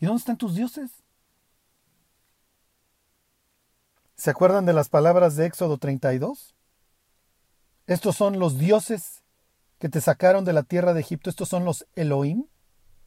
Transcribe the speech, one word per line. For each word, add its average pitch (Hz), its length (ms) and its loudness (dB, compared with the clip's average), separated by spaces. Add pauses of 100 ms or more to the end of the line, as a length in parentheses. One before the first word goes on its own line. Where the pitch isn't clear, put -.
"¿Y 160 60 -2
dónde 226 140 0
están 240 180 -6
tus 202 160 -4
dioses?". 247 360 -8 (3250)
¿Se - 140 -4
acuerdan 185 340 2
de 175 80 2
las 151 160 2
palabras 170 480 4
de 156 80 0
Éxodo 165 320 -4
treinta 135 380 -4
y 127 40 -2
dos? 220 360 -10 (1300)
"Estos 180 280 0
son 196 240 0
los 165 180 0
dioses 202 680 0 (560)
que - 80 -4
te 151 120 -2
sacaron 185 440 4
de 180 80 0
la 151 100 2
tierra 175 320 0
de 165 60 -2
Egipto, 160 280 -8
estos 170 200 -8
son 180 160 -2
los 170 220 -6 (100)
Elohim". 151 480 -2 (640)